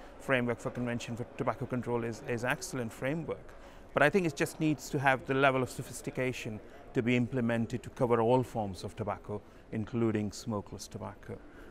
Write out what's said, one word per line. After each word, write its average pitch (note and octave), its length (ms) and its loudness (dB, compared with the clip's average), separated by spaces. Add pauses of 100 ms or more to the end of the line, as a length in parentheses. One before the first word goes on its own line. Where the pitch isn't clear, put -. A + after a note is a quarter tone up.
(200)
Framework A#2+ 400 2
for C3 100 -6
Convention A#2+ 460 -4
for A#2 100 -6 (120)
Tobacco B2 280 -2
Control A#2+ 380 -2
is, A#2 240 -6
is A#2+ 160 -2
excellent B2 480 -4
framework. C#3 640 -6 (400)
But C#3 100 6
I D3 60 8
think F#3 160 4
it D#3 100 0
just - 240 -2
needs D3+ 300 2
to D3+ 100 0
have C3 260 4
the C3+ 80 0
level C3+ 300 6
of A#2+ 60 -4
sophistication B2+ 920 -6 (340)
to C3+ 80 2
be A#2+ 140 6
implemented A#2 680 2
to - 80 -12
cover A#2 280 4
all B2 240 8
forms G#2 400 -6
of G#2 140 -8
tobacco, G2+ 440 -4 (300)
including G#2+ 640 0
smokeless - 560 -6
tobacco. G2+ 480 -10 (340)